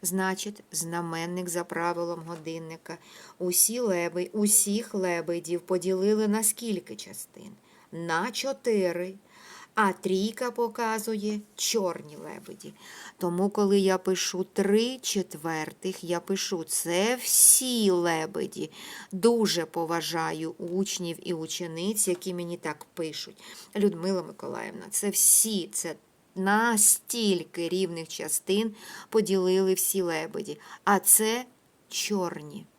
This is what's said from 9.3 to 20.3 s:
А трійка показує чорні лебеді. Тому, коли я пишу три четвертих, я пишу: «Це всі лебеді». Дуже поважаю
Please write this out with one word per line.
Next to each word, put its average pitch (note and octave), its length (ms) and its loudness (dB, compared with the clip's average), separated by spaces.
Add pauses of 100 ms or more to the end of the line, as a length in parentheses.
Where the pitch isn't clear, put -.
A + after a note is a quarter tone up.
А G3+ 180 4
трійка G3 580 -2
показує A3 880 -2 (160)
чорні E3+ 600 -2
лебеді. - 580 -14 (440)
Тому, F#3 320 2
коли G3+ 280 4
я F#3+ 200 4
пишу F#3 460 -2
три A3 540 2
четвертих, E3 1080 -4
я E3+ 160 0
пишу: F3 440 -2
«Це F#3+ 520 0
всі A#3+ 760 6
лебеді». D#3+ 800 0 (420)
Дуже G3 540 2
поважаю D#3+ 840 -4